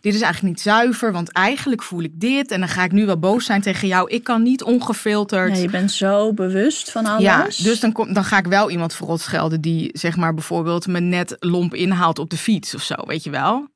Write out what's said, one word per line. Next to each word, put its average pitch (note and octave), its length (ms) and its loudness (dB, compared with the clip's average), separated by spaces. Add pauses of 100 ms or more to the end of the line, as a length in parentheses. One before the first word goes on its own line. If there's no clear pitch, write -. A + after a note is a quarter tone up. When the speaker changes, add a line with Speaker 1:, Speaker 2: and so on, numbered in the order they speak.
Speaker 1:
dit G#3 120 0
is G#3+ 80 0
eigenlijk F3 320 0
niet - 100 -10
zuiver, A3+ 480 2
want E3+ 200 -4
eigenlijk A#3 520 0
voel F3 180 -6
ik E3 180 -8
dit. C4+ 320 0
En F#3 80 -2
dan F3 100 0
ga F3+ 140 0
ik F3 80 0
nu G#3 140 4
wel G3 140 2
boos G3 260 2
zijn G3+ 160 0
tegen G3 260 -2
jou. F#3 220 2
Ik A#3+ 140 -2
kan A3+ 200 2
niet B3+ 200 2
ongefilterd G#3 920 0
Speaker 2:
Ja, F#3 60 2
je F3+ 80 0
bent F#3+ 220 0
zo G3+ 420 2
bewust G3 580 0
van A3+ 160 -2 (120)
Speaker 1:
Ja, F#3+ 220 6
Speaker 2:
alles. - 160 -2
Speaker 1:
dus A3 220 2
dan A3+ 120 2
kom, A3 220 -2
dan G3 100 2
ga G3+ 140 2
ik F3 100 2
wel G3 220 4
iemand E3+ 260 -2
verrot E3 260 -4
schelden D#3+ 400 -2
die, E3 320 -2
zeg E3 240 -4
maar, E3 160 0
bijvoorbeeld E3+ 540 -2
me F3 120 -2
net F3 400 -2
lomp F3 340 0
inhaalt F3+ 460 0
op E3 100 -6
de E3 80 -4
fiets - 380 -2
of - 60 -10
zo, - 140 -4 (100)
weet D3+ 180 -6
je D3+ 60 -10
wel. F#3+ 460 -2